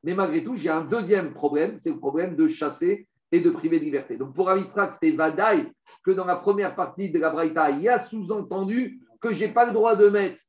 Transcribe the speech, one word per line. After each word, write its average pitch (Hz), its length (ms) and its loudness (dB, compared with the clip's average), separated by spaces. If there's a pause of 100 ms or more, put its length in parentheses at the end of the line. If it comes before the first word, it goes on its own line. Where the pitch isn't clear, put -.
mais 170 120 -4
malgré 165 280 -2
tout, 247 120 -6
j'ai 165 140 -4
un 160 160 -2
deuxième 185 480 0
problème, 151 440 -2
c'est - 140 -6
le - 80 -8
problème 160 380 -4
de 156 100 4
chasser 160 600 -2 (260)
et 170 80 4
de 175 80 4
priver 165 300 0
de 151 60 -2
liberté. 135 300 -4
Donc 131 180 -10
pour 180 120 0
Rav 190 140 2
Yitzhak, 196 340 -4
c'était 160 220 2
Vadaï 156 540 0 (360)
que 190 60 4
dans 185 140 0
la 180 120 0
première 196 380 0
partie 180 360 -6
de 165 80 0
la 160 120 0
Braïta, 156 400 0
il 143 100 -4
y 208 80 2
a 247 100 4
sous-entendu 202 1000 -6 (200)
que 226 120 -2
je 160 60 -4
n'ai 208 120 -2
pas 240 140 4
le 233 80 -4
droit 220 220 4
de 202 120 8
mettre 202 420 2